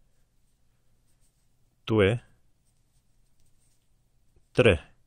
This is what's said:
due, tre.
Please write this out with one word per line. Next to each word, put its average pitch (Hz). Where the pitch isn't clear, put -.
due, 110
tre. 110